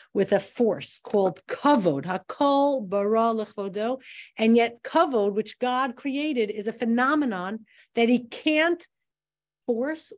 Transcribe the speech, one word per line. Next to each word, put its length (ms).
with 180
a 60
force 640
called 460
Kavod, 560
Hakol 840
Bara 460
Lechvodo, 680
and 180
yet 280
Kavod, 500
which 240
God 380
created, 540
is 180
a 40
phenomenon 920
that 120
he 120
can't 680
force 500